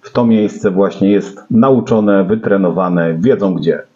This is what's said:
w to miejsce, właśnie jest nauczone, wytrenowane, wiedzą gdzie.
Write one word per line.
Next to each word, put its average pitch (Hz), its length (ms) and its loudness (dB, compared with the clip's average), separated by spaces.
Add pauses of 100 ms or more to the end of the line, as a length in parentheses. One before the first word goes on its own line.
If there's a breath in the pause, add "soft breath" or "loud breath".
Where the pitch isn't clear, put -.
w - 120 -20
to 123 140 0
miejsce, 107 440 0
właśnie 98 400 0
jest 98 300 -2 (100)
nauczone, 110 720 2
wytrenowane, 90 880 0
wiedzą 95 400 0
gdzie. 78 280 -2 (140)